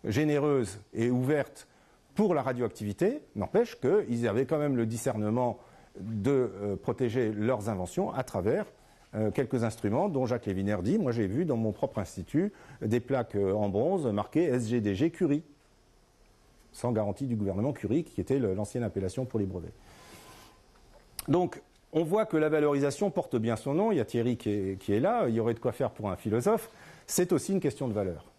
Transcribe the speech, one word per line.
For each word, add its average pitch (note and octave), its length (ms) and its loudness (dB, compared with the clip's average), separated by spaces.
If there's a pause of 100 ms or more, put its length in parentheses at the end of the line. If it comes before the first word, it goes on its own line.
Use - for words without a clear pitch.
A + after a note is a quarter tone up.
généreuse C#3 760 2 (140)
et A#2 160 0
ouverte B2+ 580 0 (460)
pour G3 220 2
la C#3 60 2
radioactivité, B2 800 -2 (160)
n'empêche G3+ 420 0
qu'ils B2+ 480 2
avaient A#2 180 2
quand D#3 120 0
même D3 180 0
le A#2 100 2
discernement A2+ 760 -2 (400)
de, A2 520 0 (100)
euh, G2+ 140 -2
protéger A#2 560 0
leurs G#2+ 380 -2
inventions G2 420 -4
à C3 120 -4
travers, A2+ 420 0 (500)
euh, G#2+ 160 0
quelques B2 320 0
instruments A#2 460 0
dont C3 160 0
Jacques A#2 200 -4
Lévinaire G2 380 -2
dit, « D#3 160 2
Moi C3 140 0
j'ai A2+ 140 0
vu C3+ 180 -2
dans C#3 100 0
mon A2+ 160 0
propre - 280 -4
institut C#3 520 -2 (300)
des A2+ 180 2
plaques, B2 360 -2
euh, G2 180 2
en G#2 160 2
bronze C#3+ 380 0
marquées G#2 360 2
S B2 240 2
G A#2+ 140 2
D G2+ 120 2
G C3+ 160 2
Curie », D#3 340 0 (1300)
sans B2 180 -2
garantie G#2+ 360 -2
du A#2 100 -2
gouvernement G#2 340 0
Curie, C3+ 320 -2
qui - 160 -8
était C3 200 0
le, G2+ 140 0
l'ancienne G#2+ 300 -4
appellation G2 400 -4
pour A#2 160 -4
les G2+ 60 0
brevets. F2 280 -10 (1500)
Donc, F3 340 0 (340)
on E3 80 4
voit G3+ 220 2
que D#3+ 120 0
la D#3 120 4
valorisation D3 640 2
porte - 240 -2
bien A2+ 200 2
son C#3 200 -4
nom. G#3+ 160 4
Il E3 80 2
y - 20 2
a G#2 40 2
Thierry A#2+ 300 0
qui A2+ 140 -4
est, G2 300 0
qui G#2 140 0
est G#2+ 60 4
là. G#3 280 2
Il A2+ 80 0
y A2+ 40 2
aurait A2+ 140 2
de A#2 60 -4
quoi B2 120 0
faire A#2+ 200 -2
pour G#2 180 -6
un F2+ 60 -2
philosophe. A#2+ 560 0 (340)
C'est F3+ 260 2
aussi E3 200 2
une G3 80 2
question C#3 280 -2
de A2 60 -2
valeur. F#2 320 -2 (140)